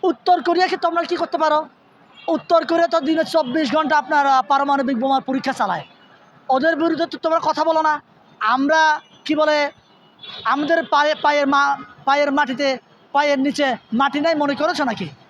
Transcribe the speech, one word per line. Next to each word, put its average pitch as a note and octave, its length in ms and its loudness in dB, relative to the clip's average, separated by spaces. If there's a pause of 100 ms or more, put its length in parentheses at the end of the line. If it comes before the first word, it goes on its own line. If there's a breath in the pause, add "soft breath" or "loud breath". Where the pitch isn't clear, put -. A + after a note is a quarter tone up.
উত্তর F4+ 400 2
কোরিয়াকে F4 340 0
তোমরা E4+ 260 0
কি F4 140 -4
করতে E4 220 -4
পারো? D#4 280 0 (640)
উত্তর E4 380 0
কোরিয়া E4+ 220 2
তো E4+ 120 0
দিনে D#4 240 0
চব্বিশ C#4+ 500 -2
ঘন্টা D4+ 240 2
আপনার, D4 280 0
আহ, C4+ 160 2
পারমাণবিক C#4 560 0
বোমার C4+ 240 0
পরীক্ষা C4 300 -4
চালায়, F#3+ 320 -4 (640)
ওদের C#4+ 280 2
বিরুদ্ধে D#4+ 300 0
তো D#4+ 120 -14
তোমরা D#4+ 240 0
কথা D#4 220 0
বলো D#4+ 180 0
না। D#4 120 0 (460)
আমরা D4+ 600 2 (240)
কি D#4 100 -2
বলে, D4+ 360 2 (760)
আমাদের C#4+ 400 0
পায়ে, D4 380 2
পায়ের D4 240 2
মা-, C#4 300 2 (280)
পায়ের C#4+ 280 2
মাটিতে, C4+ 460 -2 (340)
পায়ের C#4+ 260 2
নিচে C#4 280 0 (260)
মাটি C4+ 280 0
নাই E4 140 2
মনে C#4+ 200 0
করেছো D4+ 300 -2
নাকি? G3 240 -6 (220)